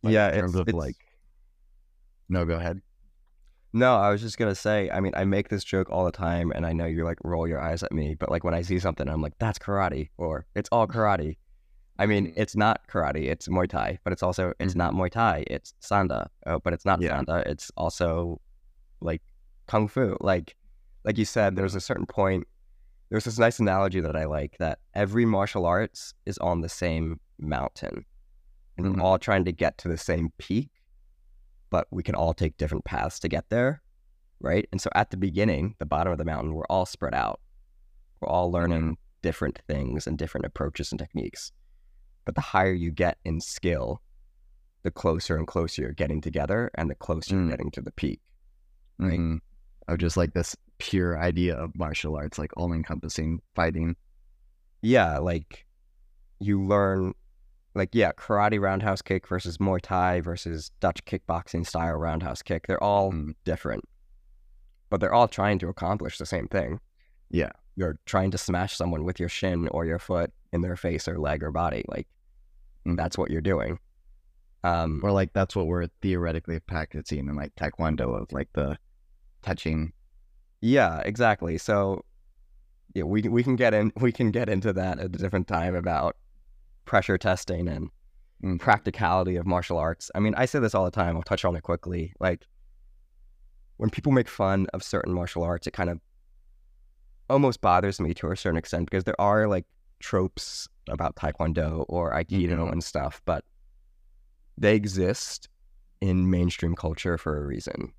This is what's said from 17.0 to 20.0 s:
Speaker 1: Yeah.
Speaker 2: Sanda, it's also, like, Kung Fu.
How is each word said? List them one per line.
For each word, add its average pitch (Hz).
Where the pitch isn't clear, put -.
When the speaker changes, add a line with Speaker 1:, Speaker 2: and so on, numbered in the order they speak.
Speaker 1:
Yeah. 76
Speaker 2:
Sanda, 82
it's -
also, 85
like, 82
Kung 107
Fu. 107